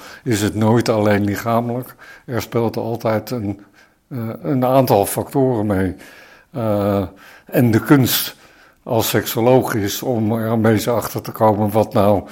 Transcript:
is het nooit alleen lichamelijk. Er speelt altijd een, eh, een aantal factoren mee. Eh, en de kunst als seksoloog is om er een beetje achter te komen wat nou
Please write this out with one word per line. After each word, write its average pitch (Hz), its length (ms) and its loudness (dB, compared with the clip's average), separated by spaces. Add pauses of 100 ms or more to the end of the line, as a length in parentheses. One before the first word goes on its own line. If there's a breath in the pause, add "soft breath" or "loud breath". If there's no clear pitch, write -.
(240 loud breath)
is 107 180 -2
het 98 140 -2
nooit 113 340 2
alleen 104 340 2
lichamelijk. 117 720 -4 (300 loud breath)
Er 117 160 -6
speelt 117 360 -4
altijd 110 540 -4
een, 104 280 -6 (480 soft breath)
eh, 135 100 -12 (240)
een 131 240 -2
aantal 123 400 4
factoren 120 600 -2
mee. 95 300 0 (560 loud breath)
Eh, 104 520 0 (420 loud breath)
en 120 260 2
de 110 80 4
kunst - 560 2 (480 soft breath)
als 113 260 -2
seksoloog 120 640 2
is 101 280 -4
om 113 300 -2
er 113 200 -2
een 117 100 0
beetje 110 300 2
achter 110 300 -4
te - 100 -12
komen 107 400 2
wat 127 220 0
nou 101 380 2